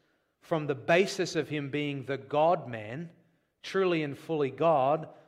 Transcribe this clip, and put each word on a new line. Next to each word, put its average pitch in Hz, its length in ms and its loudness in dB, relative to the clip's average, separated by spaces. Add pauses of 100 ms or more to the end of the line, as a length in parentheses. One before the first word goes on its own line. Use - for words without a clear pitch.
(400)
from 156 260 -2
the 143 100 -2
basis 175 600 2
of 151 140 -2
him 143 200 -6
being 143 360 -4
the 135 120 -4
God-man, 139 920 -2 (520)
truly 175 420 0
and 139 140 -6
fully 151 320 -2
God, 147 600 2 (180)